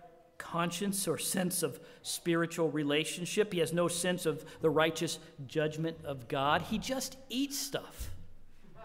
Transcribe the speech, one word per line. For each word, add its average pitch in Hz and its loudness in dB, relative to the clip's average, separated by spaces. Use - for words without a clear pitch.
conscience 175 -2
or 151 2
sense 180 0
of 135 0
spiritual 165 2
relationship. 156 2
He 180 2
has 165 2
no 175 4
sense 180 0
of 151 0
the 165 6
righteous 156 4
judgment 156 -2
of 139 -6
God. 143 4
He 220 -2
just 254 -4
eats 269 -2
stuff. - -6